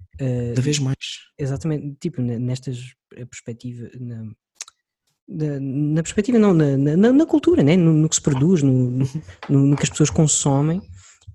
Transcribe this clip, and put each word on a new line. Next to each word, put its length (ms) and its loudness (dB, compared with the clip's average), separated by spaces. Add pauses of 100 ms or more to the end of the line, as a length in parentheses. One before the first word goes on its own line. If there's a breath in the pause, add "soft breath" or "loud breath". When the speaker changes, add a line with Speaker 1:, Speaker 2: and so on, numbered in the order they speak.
(200)
Speaker 1:
eh, 300 -4
Speaker 2:
Cada 120 -2
vez 180 -2
mais. 160 -2 (420)
Speaker 1:
exatamente, 600 -6
tipo, 220 -6
ne-, 180 -4
nestas, 380 -6 (380)
eh, 100 -16
perspectiva, 640 -16 (100)
na, 240 -12 (1040)
na, 320 -6
na 440 -2
perspectiva 360 0
não, 140 4
na, 240 4
na, 180 2
na, 160 4
na 140 4
cultura, 360 2
né? 140 6
No, 160 4
no 160 4
que 80 -2
se 60 -4
produz, 420 2
no, 80 4 (180)
no, 160 -2
Speaker 2:
Uhum. 160 -8 (280 loud breath)
Speaker 1:
no, 180 4
no 80 4
que 80 -2
as 60 0
pessoas 200 0
consomem 720 0 (540 soft breath)